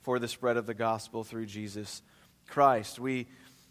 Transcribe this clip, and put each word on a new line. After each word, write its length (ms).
for 180
the 80
spread 300
of 80
the 80
gospel 500
through 220
Jesus 560
Christ. 540
We 280